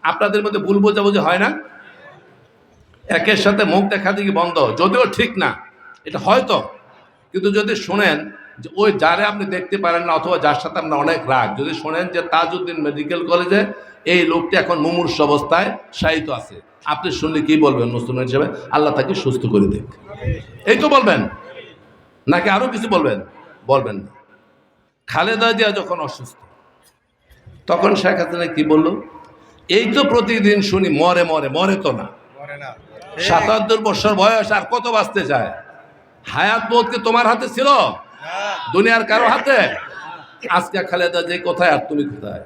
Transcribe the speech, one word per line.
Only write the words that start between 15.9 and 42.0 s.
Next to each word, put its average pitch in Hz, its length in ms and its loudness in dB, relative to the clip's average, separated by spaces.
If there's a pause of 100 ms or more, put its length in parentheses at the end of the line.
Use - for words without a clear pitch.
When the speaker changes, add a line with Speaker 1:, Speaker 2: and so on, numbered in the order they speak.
Speaker 1:
শায়িত 160 380 -2
আছে, 120 300 -10 (240)
আপনি 151 280 -4
শুনলে 156 280 -2
কি 156 220 2
বলবেন 127 260 2
মুসলমান 123 360 -4
হিসেবে? 135 220 0 (240)
"আল্লাহ 151 240 2
তাকে 185 200 0
সুস্থ 127 320 -2
করে 101 320 2
দেখ।" - 380 -16 (520)
এই 240 80 -2
তো 302 120 0
বলবেন, 214 400 2 (1000)
নাকি 175 200 0
আরো 214 200 0
কিছু 226 200 -6
বলবেন? 143 320 0 (460)
বলবেন 104 300 0
না। 98 100 -12 (1000)
খালেদা 220 460 0
জিয়া 214 180 2
যখন 180 300 -6
অসুস্থ, 131 360 -12 (1300)
তখন 180 280 2
শেখ 185 240 0
হাসিনা 170 280 -4
কি 151 180 0
বলল? 160 360 2 (680)
"এই 220 240 2
তো 277 120 4
প্রতিদিন 208 560 2
শুনি 190 280 0
মরে, 175 360 4
মরে, 156 240 -2
মরে 185 280 0
তো 143 160 0
না। 110 100 -4
Speaker 2:
মরে 143 540 -18
না। 135 180 -14 (440)
Speaker 1:
সাতাত্তর 196 580 2
বছর 214 380 0
বয়স, 208 380 2
আর 202 180 0
কত 240 180 -2
বাঁচতে 202 380 0
চায়? 113 260 -2 (760)
হায়াত 220 460 0
মৌত 233 140 4
কি 233 180 -4
তোমার 233 220 2
হাতে 233 220 0
ছিল? 254 160 -2
Speaker 2:
না। 196 920 0 (160)
Speaker 1:
দুনিয়ার 220 320 4
কারো 220 240 2
হাতে?" 240 400 2 (840)
আজকে 180 340 -2
খালেদা 175 380 -2
যে 175 160 -4
কোথায় 180 320 0
আর 143 80 2 (100)
তুমি 147 160 -2